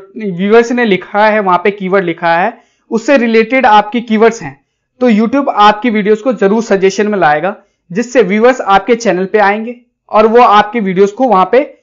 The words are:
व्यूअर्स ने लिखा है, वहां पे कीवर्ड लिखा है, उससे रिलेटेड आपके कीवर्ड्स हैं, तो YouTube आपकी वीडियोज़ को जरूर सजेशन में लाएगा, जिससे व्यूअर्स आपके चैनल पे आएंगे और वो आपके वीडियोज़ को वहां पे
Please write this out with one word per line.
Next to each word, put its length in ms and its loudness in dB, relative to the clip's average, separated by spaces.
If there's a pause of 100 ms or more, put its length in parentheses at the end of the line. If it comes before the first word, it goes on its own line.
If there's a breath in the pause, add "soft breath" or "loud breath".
(160)
व्यूअर्स 560 0
ने 120 -2
लिखा 420 -2
है, 140 0
वहां 180 0
पे 120 -2
कीवर्ड 340 -2
लिखा 320 -2
है, 200 -2 (340 soft breath)
उससे 280 0
रिलेटेड 480 0
आपके 360 2
कीवर्ड्स 400 0
हैं, 160 -16 (420)
तो 100 2
YouTube 400 0
आपकी 400 0
वीडियोज़ 320 -2
को 120 -2
जरूर 280 -2
सजेशन 460 -2
में 100 -4
लाएगा, 380 0 (340)
जिससे 320 0
व्यूअर्स 380 0
आपके 360 0
चैनल 300 -2
पे 140 0
आएंगे 400 -2 (280)
और 180 2
वो 160 4
आपके 380 2
वीडियोज़ 340 0
को 140 -2
वहां 180 2
पे 240 0 (120)